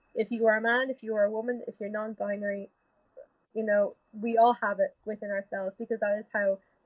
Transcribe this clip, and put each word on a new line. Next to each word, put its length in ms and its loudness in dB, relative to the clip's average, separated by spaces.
If 160 -2
you 160 2
are 100 6
a 60 0
man, 260 2
if 140 -8
you 140 -6
are 80 4
a 60 2
woman, 360 -6
if 140 -12
you're 100 -6
non-binary, 800 -6
you 100 -2
know, 320 2
we 240 0
all 160 6
have 260 -2
it 240 0
within 260 -8
ourselves, 460 -6
because 240 -6
that 180 0
is 140 -12
how 260 0